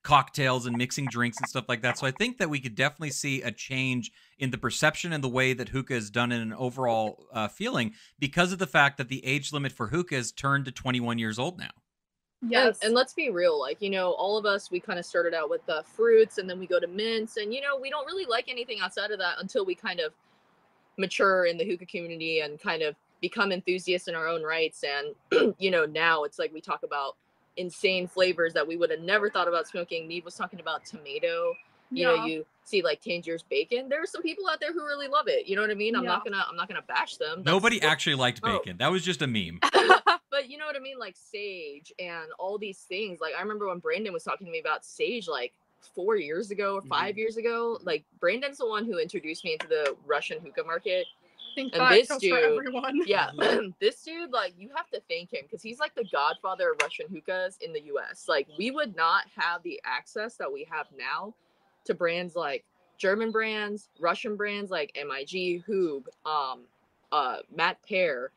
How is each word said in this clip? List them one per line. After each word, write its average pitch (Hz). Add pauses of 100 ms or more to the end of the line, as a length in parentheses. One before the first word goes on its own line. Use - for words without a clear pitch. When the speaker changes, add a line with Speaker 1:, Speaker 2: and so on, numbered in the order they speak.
Speaker 1:
cocktails 131
and 120
mixing 127
drinks 120
and -
stuff 127
like 117
that. 123
So 139
I -
think 240
that 170
we 143
could 123
definitely 143
see 135
a 113
change 127 (280)
in 131
the -
perception 156
and 147
the 131
way 127
that 117
hookah 127
is 107
done 120
in 117
an 113
overall, 120
uh, 110
feeling 135 (240)
because 175
of 185
the 185
fact 143
that 127
the 131
age 139
limit 139
for 117
hookah 160
is 120
turned 139
to 131
twenty-one 120
years 110
old 165
now. - (720)
Speaker 2:
And, 233
Speaker 3:
Yes. 240
Speaker 2:
and 220
let's 254
be 302
real, 175
like, 139
you 196
know, 185
all 202
of 208
us, 202
we 180
kinda 175
started 170
out 156
with 165
the 160
fruits 220
and 185
then 180
we 180
go 180
to 170
mints, 220
and, 214
you 269
know, 285
we 269
don't 294
really 359
like 247
anything 247
outside 196
of 208
that 180
until 196
we 180
kind 180
of 156 (840)
mature 190
in 170
the 165
hookah 180
community 165
and 151
kind 165
of 151 (260)
become 196
enthusiasts 180
in 170
our 160
own 165
rights. 160
And, 147
<clears throat> -
you 190
know, 170
now 156
it's -
like 156
we 156
talk 156
about 143 (400)
insane 180
flavors 175
that 156
we 170
would 170
have 160
never 202
thought 175
about 170
smoking. 170
Mead 170
was 175
talking 185
about 160
tomato. 170 (360)
You 254
know, 254
Speaker 3:
Yeah. 226
Speaker 2:
you 160 (180)
see, 190
like, 151
Tangiers 170
bacon. 240
There 302
are 381
some 403
people 339
out 311
there 302
who 320
really 285
love 269
it. -
You 190
know 208
what 214
I 208
mean? 214
I'm 190
not -
Speaker 3:
Yeah. 214
Speaker 2:
gonna, 196
I'm 170
not 180
gonna 170
bash -
them. 160
That's 139
Speaker 1:
Nobody 196
Speaker 2:
what 156
Speaker 1:
actually 151
liked 123
Speaker 2:
Oh. 113
Speaker 1:
bacon. 87
That 135
was 185
just 165
a 143
meme. 90
Speaker 2:
<laughs> 381 (160)
But 277
you 294
know 302
what 285
I 269
mean? 269
Like, 202
sage 180
and 170
all 196
these 196
things. 185
Like, 156
I 170
remember 208
when 180
Brandon 180
was 165
talking 190
to 170
me 165
about 156
sage, 185
like, 127 (400)
four 208
years 175
ago 196
or 196
five 151
Speaker 4:
Mm-hmm. 196
Speaker 2:
years 220
ago. 233
Like, 156 (160)
Brandon's 254
the 254
one 214
who 202
introduced 160
me 160
into 156
the 151
Russian 151
hookah 160
market. 170 (500)
Speaker 3:
Think 269
Speaker 2:
And 165
Speaker 3:
that -
Speaker 2:
this 196
Speaker 3:
goes 277
for -
Speaker 2:
dude, -
Speaker 3:
everyone. 269
<laughs> 330
Speaker 2:
yeah, 170
<clears throat> 147
Speaker 4:
Mm-hmm. 294 (100)
Speaker 2:
this 214
dude, 320
like, 190
you 202
have 349
to -
thank 170
him 139
'cause 160
he's, 240
like, 302
the 240
godfather 170
of 156
Russian -
hookahs 185
in 165
the 151
U 139
S. -
Like, 147 (100)
we 214
would 269
not 165 (120)
have 170
the 165
access 180
that 156
we 143
have 156 (100)
now 156 (520)
to -
brands 170
like 143 (340)
German 214
brands, 214 (100)
Russian 202
brands 202
like 160
M 147
I 139
G, 180
Hoob, 170 (160)
um, 135 (480)
uh, 131 (160)
Matt 170
Pear 156